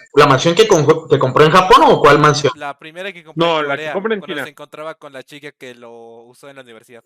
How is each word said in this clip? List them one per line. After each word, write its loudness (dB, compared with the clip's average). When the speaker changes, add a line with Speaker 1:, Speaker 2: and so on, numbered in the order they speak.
Speaker 1:
¿La 6
mansión 0
que 4
con-, 0
que 0
compró 2
en 2
Japón 4
o 2
cuál 4
mansión? 0
Speaker 2:
La -14
primera -16
que -20
compró -6
Speaker 3:
No, -2
Speaker 2:
en -6
Speaker 3:
la -4
que -12
Speaker 2:
Corea, -10
Speaker 3:
compra -8
en -10
Speaker 2:
cuando -14
Speaker 3:
China. -10
Speaker 2:
se -16
encontraba -18
con -20
la -20
chica -20
que -20
lo -20
usó -20
en -20
la -20
universidad. -20